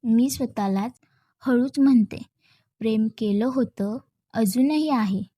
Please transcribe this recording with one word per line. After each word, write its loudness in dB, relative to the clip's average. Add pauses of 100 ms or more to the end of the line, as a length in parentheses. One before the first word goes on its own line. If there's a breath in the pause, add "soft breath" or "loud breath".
मी 2
स्वतःलाच -4 (400)
हळूच 0
म्हणते, 4 (640)
"प्रेम -2 (100)
केलं 0
होतं, -4 (360)
अजूनही 0
आहे -2 (160)